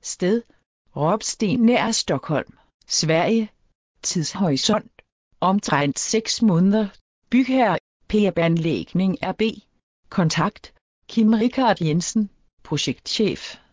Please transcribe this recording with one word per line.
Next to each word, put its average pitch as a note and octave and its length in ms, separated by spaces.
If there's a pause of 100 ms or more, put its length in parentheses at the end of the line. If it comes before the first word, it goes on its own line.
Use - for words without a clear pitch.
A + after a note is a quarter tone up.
Sted: G#3+ 400 (540)
Ropsten G#3 640
nær A3+ 300
Stockholm, E3 640 (320)
Sverige. F3 640 (520)
Tidshorisont: D#3+ 880 (500)
omtrent D3+ 580
seks - 440
måneder. G3+ 460 (420)
Bygherre: B3+ 480 (300)
Peab G#3 300
Anlægning E3 840
R F#3 100
B. - 100 (680)
Kontakt: - 640 (360)
Kim A3 240
Richard A#3 480
Jensen, F3 500 (320)
projektchef. - 920 (160)